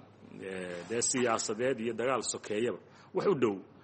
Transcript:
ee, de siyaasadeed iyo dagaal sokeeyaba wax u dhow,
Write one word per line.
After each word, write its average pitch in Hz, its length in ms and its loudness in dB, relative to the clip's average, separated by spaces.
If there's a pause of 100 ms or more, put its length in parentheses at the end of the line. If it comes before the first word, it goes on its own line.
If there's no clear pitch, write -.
(420)
ee, 92 480 -6
de 117 120 0
siyaasadeed 120 760 2
iyo 113 140 -2
dagaal 117 280 0
sokeeyaba 107 560 -2 (360)
wax 180 120 2
u 196 80 6
dhow, 120 220 2 (280)